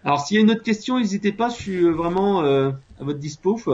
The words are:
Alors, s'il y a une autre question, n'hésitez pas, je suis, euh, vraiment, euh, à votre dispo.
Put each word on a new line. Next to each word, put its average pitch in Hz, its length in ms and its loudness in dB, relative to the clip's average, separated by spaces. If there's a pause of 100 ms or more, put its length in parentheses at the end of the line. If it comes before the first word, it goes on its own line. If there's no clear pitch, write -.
Alors, 143 160 0
s'il 208 160 -2
y - 20 6
a 220 40 6
une 214 80 6
autre 226 120 0
question, 226 360 -2
n'hésitez 202 340 -2
pas, 226 160 -2
je 240 60 -4
suis, 185 280 -4
euh, 170 100 4
vraiment, 180 520 0
euh, 139 260 2 (300)
à 135 40 -10
votre 143 140 -6
dispo. 151 400 -4 (160)